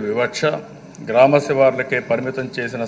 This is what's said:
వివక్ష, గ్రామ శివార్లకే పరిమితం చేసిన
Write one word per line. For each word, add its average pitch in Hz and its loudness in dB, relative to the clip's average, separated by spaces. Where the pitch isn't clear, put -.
వివక్ష, 120 -4
గ్రామ 135 6
శివార్లకే 131 2
పరిమితం 127 -4
చేసిన 120 -6